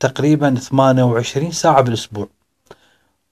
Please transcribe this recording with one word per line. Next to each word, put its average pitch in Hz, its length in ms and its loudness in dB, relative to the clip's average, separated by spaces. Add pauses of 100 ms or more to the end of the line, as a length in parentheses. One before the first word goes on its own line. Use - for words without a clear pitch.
تقريبًا 143 540 0
ثمانية 131 480 2
وعشرين 123 500 -2
ساعة 156 280 2
بالأسبوع، 110 480 -4 (1040)